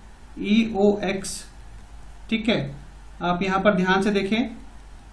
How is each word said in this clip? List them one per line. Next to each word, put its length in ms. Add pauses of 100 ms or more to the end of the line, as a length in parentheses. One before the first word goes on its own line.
(400)
ईओएक्स, 1040 (880)
ठीक 200
है। 100 (640)
आप 200
यहाँ 160
पर 160
ध्यान 260
से 100
देखें 260 (760)